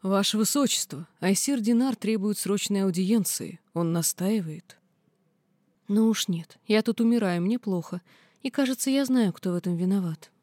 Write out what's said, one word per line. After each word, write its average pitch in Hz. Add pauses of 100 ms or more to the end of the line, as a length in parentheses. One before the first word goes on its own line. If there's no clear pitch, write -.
«Ваше 196
Высочество, 214 (140)
Айсир 233
Динар 233
требует 208
срочной 196
аудиенции. 190 (120)
Он 170
настаивает». 170 (1080)
«Ну 220
уж 220
нет, 170
я 214
тут 233
умираю, 220
мне 220
плохо. 180 (400)
И, 262
кажется, 262
я 269
знаю, 247
кто -
в -
этом 175
виноват». 180 (100)